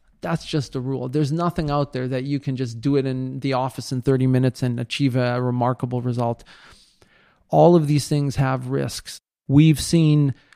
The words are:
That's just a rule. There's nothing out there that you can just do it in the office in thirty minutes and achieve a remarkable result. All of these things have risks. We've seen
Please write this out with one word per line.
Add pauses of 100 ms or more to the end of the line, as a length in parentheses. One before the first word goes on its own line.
(220)
That's
just
a
rule.
There's
nothing
out
there
that
you
can
just
do
it
in
the
office
in
thirty
minutes
and
achieve
a
remarkable
result. (1080)
All
of
these
things
have
risks. (280)
We've
seen (220)